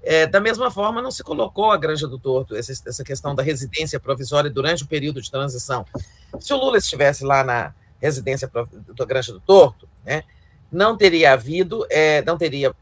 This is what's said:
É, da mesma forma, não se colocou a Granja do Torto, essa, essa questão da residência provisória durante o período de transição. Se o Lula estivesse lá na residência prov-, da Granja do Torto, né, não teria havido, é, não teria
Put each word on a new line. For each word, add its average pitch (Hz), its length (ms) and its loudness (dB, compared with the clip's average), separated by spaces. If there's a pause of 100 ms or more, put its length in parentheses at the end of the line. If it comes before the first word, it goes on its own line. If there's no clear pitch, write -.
É, 160 240 2
da 185 140 2
mesma 226 300 -2
forma, 220 320 -4
não 254 80 -8
se - 120 -8
colocou 214 480 -2
a 202 60 4
Granja 156 320 -4
do 131 100 -12
Torto, 127 380 -4
essa, 120 160 -8
essa 120 320 -10
questão 143 300 -8
da 143 80 -2
residência 147 580 -4
provisória 139 500 -2
durante 143 320 -2
o 143 40 -12
período 143 340 -6
de 110 100 -12
transição. 131 540 -6 (560)
Se - 140 -4
o - 20 -2
Lula 254 220 2
estivesse 143 440 0
lá 135 220 2
na 117 300 -4 (260)
residência 131 480 -4
prov-, 117 220 -6 (260)
da 131 80 -4
Granja 120 280 -4
do 92 80 -20
Torto, 175 460 6 (180)
né, 135 200 -6 (480)
não 208 240 0
teria 165 360 6
havido, 151 580 -2
é, 156 320 2
não 165 160 -2
teria 139 440 0